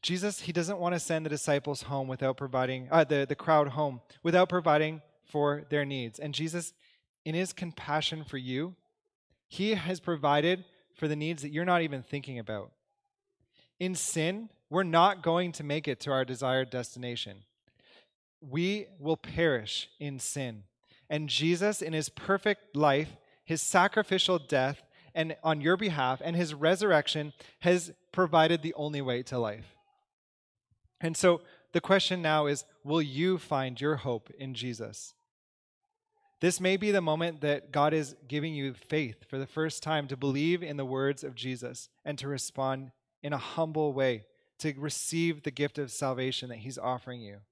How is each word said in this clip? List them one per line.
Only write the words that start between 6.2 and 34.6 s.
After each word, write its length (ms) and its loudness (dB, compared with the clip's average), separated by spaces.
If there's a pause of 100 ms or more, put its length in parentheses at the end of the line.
Jesus, 400 -4 (500)
in 100 -6
his 200 -2
compassion 680 -4
for 140 -10
you, 380 -4 (720)
he 280 -2
has 240 -4
provided 640 2 (300)
for 140 -4
the 80 0
needs 260 -4
that 100 -8
you're 140 -2
not 160 4
even 220 -4
thinking 360 -8
about. 320 -8 (1080)
In 160 -2
sin, 540 -2 (200)
we're 140 2
not 380 6
going 320 2
to 100 -12
make 240 -2
it 140 -2
to 100 -4
our 120 2
desired 460 0
destination. 720 -8 (1000)
We 460 -4 (120)
will 180 -2
perish 720 -2 (100)
in 200 -8
sin. 440 -8 (460)
And 200 -4
Jesus, 520 0
in 120 -6
his 160 -2
perfect 680 -2
life, 420 4 (260)
his 180 -4
sacrificial 800 4
death, 440 0 (300)
and 300 -2
on 180 2
your 160 4
behalf, 460 0
and 120 -2
his 180 0
resurrection 800 2 (260)
has 320 2 (200)
provided 500 6
the 140 -6
only 260 -6
way 220 -2
to 160 -4
life. 360 -6 (1200)
And 160 -4
so 260 6 (300)
the 100 2
question 400 2
now 260 4
is, 180 -2 (180)
will 180 2
you 360 2
find 420 -2
your 180 0
hope 420 -6
in 160 -8
Jesus? 580 -10 (1300)